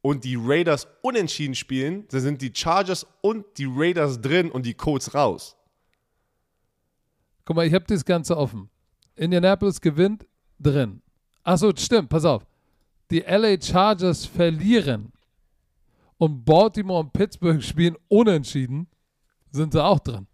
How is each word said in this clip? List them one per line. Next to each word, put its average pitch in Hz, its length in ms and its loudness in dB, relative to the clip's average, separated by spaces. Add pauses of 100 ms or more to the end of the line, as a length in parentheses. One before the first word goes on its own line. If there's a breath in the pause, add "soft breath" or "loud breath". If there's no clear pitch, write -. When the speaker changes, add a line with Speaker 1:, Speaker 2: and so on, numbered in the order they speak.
Speaker 1:
und 135 220 -2
die 127 160 -4
Raiders 147 460 0 (160)
unentschieden 160 520 -2
spielen, 147 540 -6
dann 131 120 -4
sind 135 200 -4
die 127 140 -8
Chargers 180 520 -2 (140)
und 214 240 -2 (140)
die 139 100 -6
Raiders 147 520 0
drin 165 300 0
und 127 140 -6
die 117 100 -4
Colts - 400 -4
raus. 135 420 -2 (1900)
Speaker 2:
Guck 160 120 -2
mal, 165 100 2
ich 160 80 2
hab 190 120 0
das 190 180 -2
Ganze 170 320 0
offen. 113 340 -6 (440)
Indianapolis 180 680 2
gewinnt, 175 460 0 (320)
drin. 135 440 0 (400)
Ach 175 160 2
so, 202 180 4
stimmt, 202 320 0
pass 156 160 0
auf. 131 220 0 (640)
Die 165 140 0
L 208 200 2
A 196 160 2
Chargers 185 640 2
verlieren 165 880 0 (1040)
und 143 280 -2
Baltimore 185 560 2
und 151 120 -10
Pittsburgh 170 500 0
spielen 165 340 -2 (120)
unentschieden, 156 800 2 (640)
sind 151 220 -4
sie 160 100 2
auch 175 180 0
drin. 101 320 -12